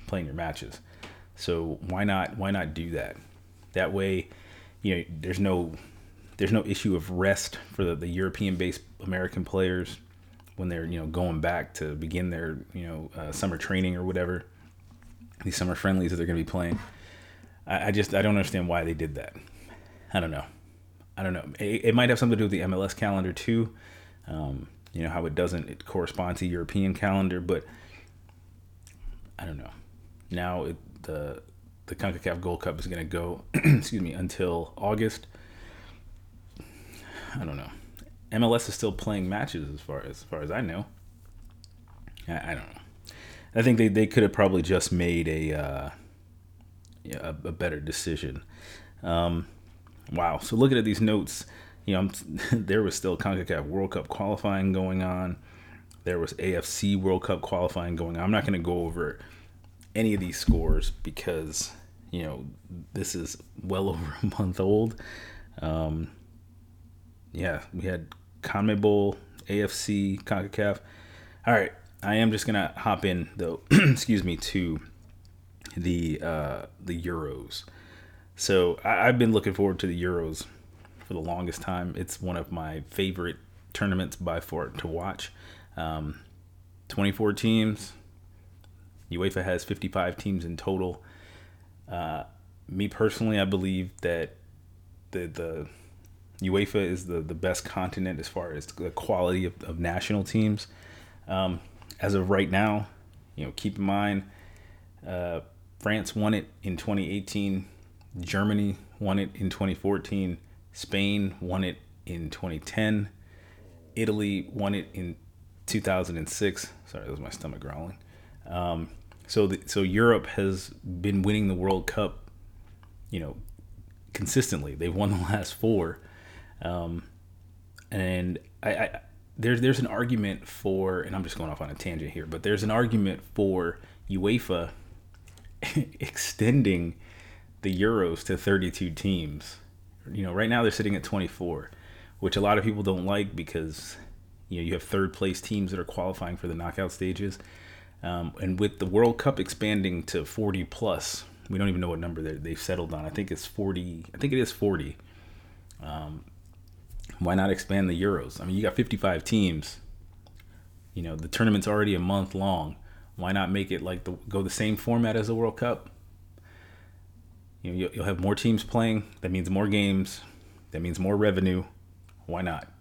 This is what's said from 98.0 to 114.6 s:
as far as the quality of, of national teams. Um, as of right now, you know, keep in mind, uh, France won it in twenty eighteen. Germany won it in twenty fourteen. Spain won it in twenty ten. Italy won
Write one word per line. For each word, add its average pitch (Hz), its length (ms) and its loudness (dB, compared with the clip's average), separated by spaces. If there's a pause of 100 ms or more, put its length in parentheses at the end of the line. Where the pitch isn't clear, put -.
as 80 80 -10
far 87 240 -6
as 73 140 -8
the - 240 -6
quality 92 540 2
of, 87 200 -6
of 82 140 -6
national 90 460 0
teams. 107 420 2 (600)
Um, 92 340 0 (400)
as 101 140 2
of 92 140 4
right 98 220 4
now, 104 360 4 (480)
you 76 120 -6
know, 64 100 -8
keep 101 220 -4
in 98 60 0
mind, 98 400 2 (840)
uh, 87 340 -4 (380)
France 104 360 -2
won 107 200 4
it - 140 -2 (140)
in 92 140 -4
twenty 98 340 -2
eighteen. 98 560 -2 (540)
Germany 101 560 2 (220)
won 98 200 0
it 98 160 0
in 98 140 -2
twenty 95 260 0
fourteen. 95 640 0 (400)
Spain 101 600 0
won 92 240 0
it 87 140 -4 (280)
in 85 240 -6
twenty 82 300 -6
ten. 107 480 0 (880)
Italy 104 560 2
won 101 240 0